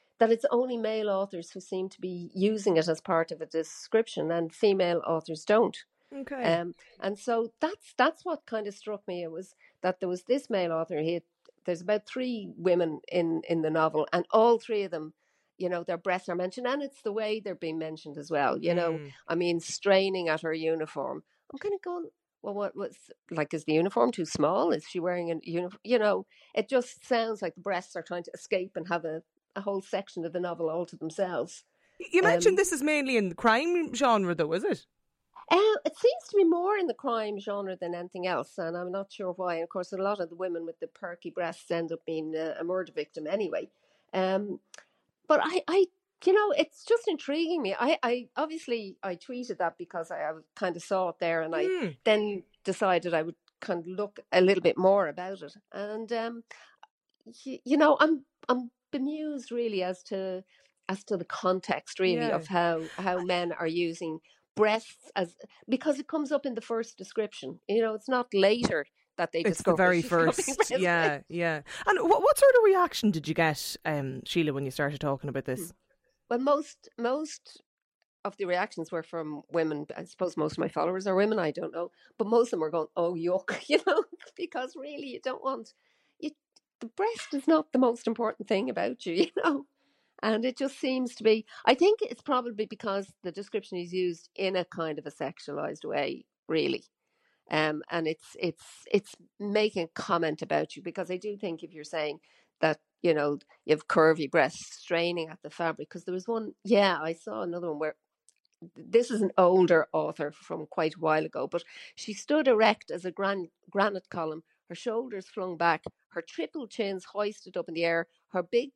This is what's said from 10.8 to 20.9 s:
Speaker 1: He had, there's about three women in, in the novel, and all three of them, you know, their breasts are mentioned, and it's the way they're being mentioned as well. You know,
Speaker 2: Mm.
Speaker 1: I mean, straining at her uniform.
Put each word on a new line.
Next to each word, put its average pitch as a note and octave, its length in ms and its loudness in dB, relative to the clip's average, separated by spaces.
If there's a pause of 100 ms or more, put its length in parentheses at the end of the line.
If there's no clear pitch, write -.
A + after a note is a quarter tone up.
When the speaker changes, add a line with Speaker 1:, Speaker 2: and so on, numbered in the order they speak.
Speaker 1:
He D#3+ 160 0
had, E3+ 80 -4 (440)
there's F3 160 -2
about G#3 240 0
three A#3 500 -6
women E3+ 420 2 (140)
in, E3 360 0
in E3 140 2
the D#3 80 0
novel, D#3 420 2
and F3 200 2
all A3+ 260 6
three G#3+ 260 -4
of F#3 60 -8
them, D#3 220 -8 (460)
you F3+ 100 -2
know, F3 160 -2
their E3+ 140 -4
breasts F#3 300 -2
are F3+ 60 -2
mentioned, F#3+ 320 -4
and C#4 160 -2
it's C#4 200 -10
the G#3 100 -4
way G#3+ 260 -2
they're G3+ 160 -8
being E3 240 -6
mentioned D#3+ 380 -8
as D3+ 140 -12
well. C#3 280 2
You E3+ 160 0
know, E3+ 200 2
Speaker 2:
Mm. D3 180 -10 (160)
Speaker 1:
I E3 80 -2
mean, E3+ 240 2
straining F#3+ 680 2
at D#3 100 0
her D#3+ 140 -4
uniform. D#3+ 680 -4 (300)